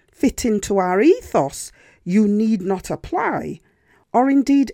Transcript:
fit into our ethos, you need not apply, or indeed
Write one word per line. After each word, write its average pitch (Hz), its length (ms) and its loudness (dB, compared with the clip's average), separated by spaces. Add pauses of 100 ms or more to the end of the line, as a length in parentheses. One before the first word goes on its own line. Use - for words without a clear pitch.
(240)
fit - 220 -2
into 208 320 -2
our 185 240 0
ethos, 269 680 0 (360)
you 208 240 2
need 214 320 0
not 180 280 -6
apply, 175 680 -6 (540)
or 262 160 2
indeed 277 440 2